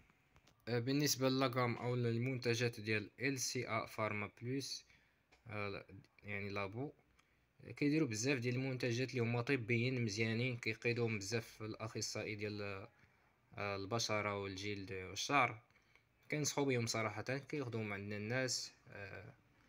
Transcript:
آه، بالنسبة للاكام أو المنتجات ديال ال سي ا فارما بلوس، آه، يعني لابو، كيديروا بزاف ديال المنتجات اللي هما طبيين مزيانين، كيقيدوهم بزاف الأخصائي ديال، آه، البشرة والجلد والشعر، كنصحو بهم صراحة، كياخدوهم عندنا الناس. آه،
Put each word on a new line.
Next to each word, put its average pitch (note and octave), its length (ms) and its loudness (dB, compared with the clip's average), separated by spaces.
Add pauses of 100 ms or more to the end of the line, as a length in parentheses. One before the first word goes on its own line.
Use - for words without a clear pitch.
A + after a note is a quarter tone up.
(680)
آه، A#2+ 120 4
بالنسبة C3 500 4
للاكام B2+ 460 4
أو B2 200 0
المنتجات A#2+ 840 2
ديال G#2 300 0 (100)
ال C3+ 200 0
سي - 280 -2
ا A2 180 0
فارما G#2 460 -2 (100)
بلوس، B2+ 440 -4 (600)
آه، G#2 380 -6 (380)
يعني G2+ 260 -4
لابو، G2+ 420 -4 (840)
كيديروا D3 320 4
بزاف A#2+ 320 0
ديال A#2+ 160 0
المنتجات B2+ 560 0
اللي B2+ 100 2
هما A#2 200 2
طبيين A#2+ 640 2
مزيانين، A2+ 520 0
كيقيدوهم A2+ 600 0
بزاف A2 420 -4
الأخصائي G#2+ 760 -4
ديال، G#2 260 -4 (960)
آه، G2+ 180 0
البشرة G#2 680 0
والجلد G2 500 -4
والشعر، G#2 680 2 (680)
كنصحو D3 340 2
بهم B2 200 4
صراحة، A2 360 0
كياخدوهم A#2+ 720 -2
عندنا G2+ 240 -4
الناس. B2+ 540 -2 (180)
آه، G2 440 -12 (360)